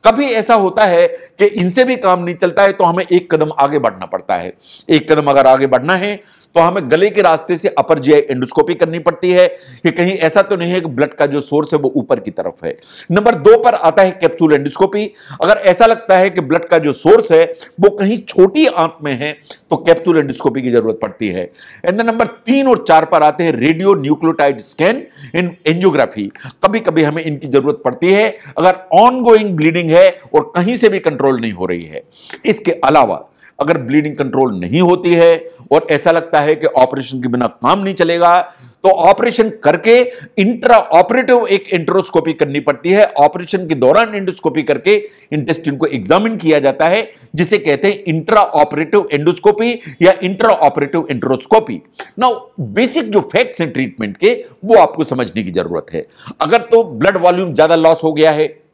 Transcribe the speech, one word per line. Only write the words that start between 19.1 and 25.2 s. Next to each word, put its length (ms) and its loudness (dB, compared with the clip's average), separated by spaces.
है, 200 -6
तो 60 0
कैप्सूल 420 2
एंडोस्कोपी 440 -4
की 80 -4
जरूरत 320 0
पड़ती 260 -8
है। 220 -6
And 100 -2
then 120 -2
नंबर 200 -2
तीन 420 -2
और 200 0
चार 160 4
पर 180 0
आते 220 0
हैं 80 0
radio 440 0
nucleotide 680 -2
scan 220 0